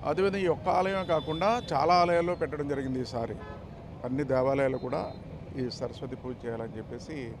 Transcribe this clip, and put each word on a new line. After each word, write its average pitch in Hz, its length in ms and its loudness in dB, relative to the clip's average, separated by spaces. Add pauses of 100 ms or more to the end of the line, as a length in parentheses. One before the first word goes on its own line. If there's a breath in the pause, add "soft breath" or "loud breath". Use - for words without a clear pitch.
అదేవిధంగా 190 360 2
ఈ 185 40 2
ఒక్క 151 220 2
ఆలయమే 185 360 2
కాకుండా 170 580 2 (100)
చాలా 156 220 6
ఆలయాల్లో 175 400 6
పెట్టడం 147 340 -2
జరిగింది 131 320 0
ఈసారి. 117 340 -4 (680)
అన్ని 131 200 0
దేవాలయాలు 131 520 4
కూడా 127 360 -2 (440)
ఈ 123 140 -2
సరస్వతి 123 460 -8
పూజ 123 200 -8 (100)
చేయాలని 113 300 -6
చెప్పేసి 120 640 -8